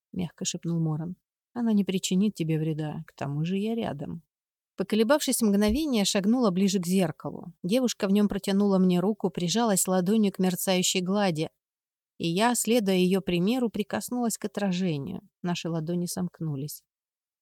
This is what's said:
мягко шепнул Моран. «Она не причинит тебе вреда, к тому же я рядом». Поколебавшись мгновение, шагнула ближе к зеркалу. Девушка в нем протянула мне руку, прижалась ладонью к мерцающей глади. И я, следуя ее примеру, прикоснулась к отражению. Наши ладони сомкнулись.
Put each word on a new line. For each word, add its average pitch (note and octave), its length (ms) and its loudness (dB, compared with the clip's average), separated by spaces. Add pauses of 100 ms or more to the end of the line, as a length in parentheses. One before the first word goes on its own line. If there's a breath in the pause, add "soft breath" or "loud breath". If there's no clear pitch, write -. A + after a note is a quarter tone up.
(120)
мягко F3+ 320 -8
шепнул E3+ 380 -4
Моран. D#3+ 340 -4 (380)
«Она A#3 180 -2
не G3+ 140 2
причинит F#3+ 500 0
тебе D#3+ 240 -2
вреда, D#3 480 -4
к - 60 -20
тому C#3+ 320 -4
же F#3+ 120 -2
я A3 180 -2
рядом». E3+ 480 -8 (520)
Поколебавшись A3+ 640 2
мгновение, G#3+ 640 2
шагнула G#3+ 460 2
ближе F#3+ 280 2
к E3+ 80 -4
зеркалу. F3+ 640 -2 (100)
Девушка G#3+ 440 0
в F#3+ 40 2
нем G#3 160 4
протянула G3 500 0
мне F3+ 220 4
руку, F#3+ 300 0
прижалась F#3+ 580 0
ладонью F#3+ 460 2
к - 60 -6
мерцающей F#3 640 0
глади. F3+ 480 0 (680)
И E3+ 100 -4
я, G#3+ 280 2
следуя G#3+ 400 2
ее F#3 260 4
примеру, G3+ 480 0
прикоснулась A3 680 -4
к - 80 -8
отражению. F3+ 760 -4 (220)
Наши F3 260 -4
ладони E3+ 380 -4
сомкнулись. D#3 760 -8 (580)